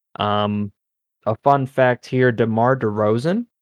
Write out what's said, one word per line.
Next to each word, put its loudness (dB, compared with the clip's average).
Um, -2
a -2
fun 2
fact 0
here, 2
DeMar 0
DeRozan -2